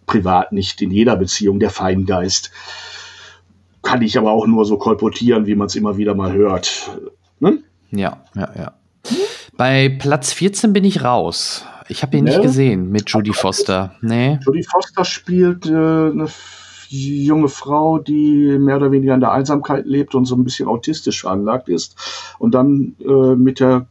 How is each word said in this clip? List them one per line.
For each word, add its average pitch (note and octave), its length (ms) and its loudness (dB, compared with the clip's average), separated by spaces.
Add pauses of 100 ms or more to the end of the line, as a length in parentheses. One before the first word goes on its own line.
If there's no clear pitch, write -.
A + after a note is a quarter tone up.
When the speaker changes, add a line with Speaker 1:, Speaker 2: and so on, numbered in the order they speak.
Speaker 1:
privat F#2 460 0
nicht G2 320 -4
in F#2 80 -4
jeder A2 240 4
Beziehung G2 440 -2
der G2+ 120 0
Feingeist. F#2 800 -2 (1300)
Kann A#2+ 200 -2
ich A2+ 160 0
aber G#2+ 140 2
auch A2 160 2
nur A2 160 4
so G#2 140 0
kolportieren, A2 680 0
wie G#2 100 0
man's G2+ 200 -2
immer G#2 220 -2
wieder G#2 180 0
mal F#2+ 160 -2
hört. G2 680 -2 (400)
Ne? D4+ 180 2 (320)
Speaker 2:
Ja, G2 320 -4 (100)
ja, G2 220 -8
ja. - 180 -12 (840)
Bei C3+ 320 2
Platz C#3 420 -2
vierzehn G3+ 400 0
bin G3 140 2
ich F#3 180 2
raus. G#2 640 -2 (240)
Ich - 120 -8
hab C#3 120 0
ihn C#3+ 100 4
nicht D3+ 140 4
Speaker 1:
Ne? G3+ 60 4
Speaker 2:
gesehen A#2 480 2
mit G#2 180 -2
Jodie G#2+ 220 0
Speaker 1:
Also, - 100 -2
Speaker 2:
Foster. F#2+ 580 -2
Nee. A#2+ 460 0
Speaker 1:
Jodie D#3+ 180 0
Foster - 400 -2
spielt, F3+ 640 0
äh, D#3 80 0
eine D#3+ 500 0
f-, - 640 -16
junge C#3+ 640 0
Frau, D3+ 480 0
die D3 600 2
mehr C#3 200 2
oder C#3 160 2
weniger C3+ 220 2
in B2+ 40 4
der B2 140 2
Einsamkeit C#3 520 -2
lebt C#3 300 -2
und B2+ 80 4
so B2+ 120 -2
ein B2+ 100 2
bisschen B2+ 240 -6
autistisch A#2 500 -4
veranlagt G2+ 480 -4
ist E2+ 300 -4 (420)
und A#2 160 2
dann, C#3 460 2
äh, C3 340 4
mit B2+ 240 2
der B2+ 320 4